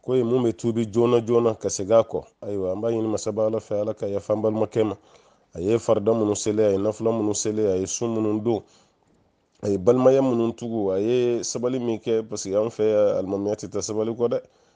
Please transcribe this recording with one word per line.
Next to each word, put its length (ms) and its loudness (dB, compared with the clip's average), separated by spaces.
Ko 120 -2
ye 80 2
mun 200 0
bɛ 140 0
tuubi 340 -2
joona 340 4
joona 300 2
ka 140 -4
segin 260 0
a 80 8
kɔ. 180 -4
Ayiwa, 320 -4
an 80 -6
b'a 100 -2
ɲini 160 -2
Masaba 380 -2
Ala 140 0
fɛ, 200 -4
Ala 140 -2
ka 140 -6
yafa 260 -2
an 80 0
balimakɛ 460 0
ma. 80 -4
A 60 -8
ye 160 0
farida 340 0
minnu 240 0
seli, 280 0
a 80 4
ye 60 2
nafila 360 -2
minnu 200 0
seli, 320 -2
a 120 2
ye 80 0
sun 280 -4
minnu 300 -2
don, 180 0
a 60 -2
ye 80 2
balimaya 440 4
minnu 320 2
tugu, 380 -4
a 80 0
ye 440 0
sabali 360 -4
min 200 -2
kɛ, 280 0
parce 180 -10
que 100 -4
an 140 2
fɛ 200 -2
yan, 280 2
alimamiya 380 -2
tɛ 140 -12
taa 120 -4
sabali 300 -2
kɔ 160 0
dɛ. 140 -2